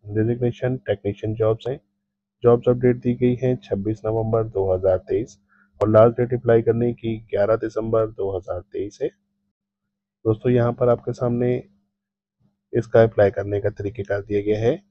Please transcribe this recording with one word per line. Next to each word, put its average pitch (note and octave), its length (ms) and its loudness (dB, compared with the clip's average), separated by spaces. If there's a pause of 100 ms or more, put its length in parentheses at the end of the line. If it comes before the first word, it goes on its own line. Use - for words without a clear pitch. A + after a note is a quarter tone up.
डेजिग्नेशन A#2+ 680 -2 (100)
टेक्नीशियन G#2 480 -4
जॉब्स A2 340 0
हैं। C#3+ 100 -8 (680)
जॉब्स A#2+ 240 4
अपडेट B2 300 2
दी B2 160 -2
गई B2 220 2
है B2+ 180 0 (100)
छब्बीस G#2 420 -4
नवंबर A2 400 0
दो G2 160 -4 (100)
हज़ार F#2 260 2 (100)
तेईस G#2 280 -4 (440)
और A2 80 0
लास्ट A2 280 6
डेट B2 180 -2
अप्लाई A#2 280 2
करने A#2 300 0
की A2+ 240 -6 (140)
ग्यारह G#2 280 0
दिसंबर A2+ 500 -2
दो G2 280 -6
हज़ार F2+ 260 -8
तेईस - 400 -10
है। C#3+ 60 -4
दोस्तों, - 1400 -8
यहाँ A#2+ 200 2
पर B2 160 0
आपके A#2+ 240 -2
सामने A#2+ 400 -2 (1200)
इसका A#2 300 2
अप्लाई G#2+ 280 2
करने G2+ 300 -4
का G2 120 -4
तरीक़ेकार G2+ 500 -6
दिया G#2 200 -2
गया G#2+ 180 -2
है। C3 180 0 (120)